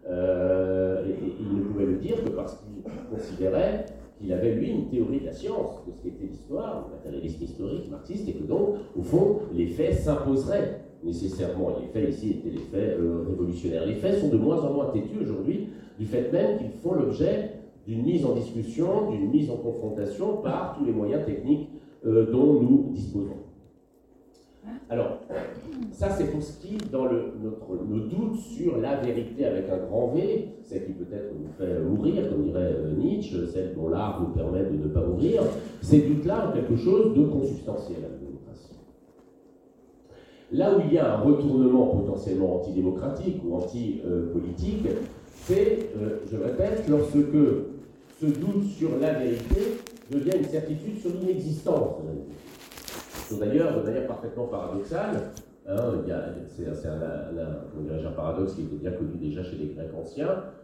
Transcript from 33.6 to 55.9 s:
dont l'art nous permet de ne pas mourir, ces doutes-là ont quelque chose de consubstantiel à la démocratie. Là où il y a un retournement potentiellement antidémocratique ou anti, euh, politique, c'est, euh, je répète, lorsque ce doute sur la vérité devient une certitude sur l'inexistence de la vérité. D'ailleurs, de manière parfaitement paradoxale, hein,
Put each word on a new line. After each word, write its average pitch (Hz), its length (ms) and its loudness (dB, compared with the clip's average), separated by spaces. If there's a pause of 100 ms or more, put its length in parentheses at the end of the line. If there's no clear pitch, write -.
dont 80 140 -2
l'art - 320 0
nous 85 140 0
permet 95 300 2
de - 120 0
ne 76 120 0
pas - 160 2
mourir, 185 380 4 (380)
ces 147 220 8
doutes-là 170 480 2
ont - 20 -2
quelque - 240 2
chose 190 400 6
de 147 80 8
consubstantiel - 760 -2
à - 80 -10
la - 100 -12
démocratie. - 580 -16 (1800)
Là 190 240 6
où 175 100 8
il 143 60 4
y - 60 6
a 107 180 4
un 110 40 0
retournement 127 680 6
potentiellement 98 680 0
antidémocratique 92 800 -2 (100)
ou 85 80 -2
anti, 107 500 -4
euh, 85 280 0
politique, 87 540 -2 (460)
c'est, - 460 4 (180)
euh, 214 220 -2 (120)
je - 60 -4
répète, 220 520 0
lorsque 147 280 4 (1040)
ce 156 60 2
doute 196 380 2
sur - 260 0 (100)
la 156 140 4
vérité 117 460 2 (500)
devient 156 260 2
une 147 80 2
certitude 156 540 -4
sur 175 200 -4
l'inexistence - 840 0
de - 40 -8
la - 60 -6
vérité. - 220 -10 (1040)
D'ailleurs, 147 420 2
de - 60 -2
manière 127 220 -2
parfaitement 120 400 -6
paradoxale, - 840 -4 (380)
hein, 117 240 0 (100)